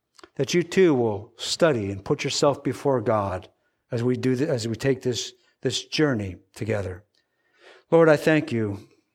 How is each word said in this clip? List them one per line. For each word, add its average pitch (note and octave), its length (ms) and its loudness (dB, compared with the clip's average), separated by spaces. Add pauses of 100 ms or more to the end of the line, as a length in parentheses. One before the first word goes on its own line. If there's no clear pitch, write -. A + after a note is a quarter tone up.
(340)
that C#3+ 180 -4
you F3 100 2
too F3 320 4
will G#2+ 440 -2
study A#2+ 520 0
and G2 140 -10
put - 180 -2
yourself C#3+ 400 0
before C3 380 -2
God G2+ 480 -2 (420)
as A#2 120 -4
we B2+ 160 0
do B2+ 180 0
th-, D3+ 140 -2
as A#2 180 -2
we A2 80 -4
take B2+ 240 -2
this, A#2+ 320 -6 (300)
this B2 220 -4
journey A2+ 500 -2 (220)
together. G2+ 480 -6 (840)
Lord, E3 200 6
I D3+ 80 6
thank D3+ 340 2
you. G#2 380 -4 (260)